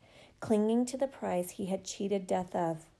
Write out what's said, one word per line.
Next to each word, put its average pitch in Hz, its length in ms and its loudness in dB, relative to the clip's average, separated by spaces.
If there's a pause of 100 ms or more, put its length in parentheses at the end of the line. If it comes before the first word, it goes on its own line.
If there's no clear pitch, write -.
(400)
clinging 226 460 4
to 262 100 -6
the 269 100 0
prize 180 460 -2
he 196 140 -6
had 190 180 -2
cheated 196 420 -2
death 185 280 0
of. 165 300 0 (160)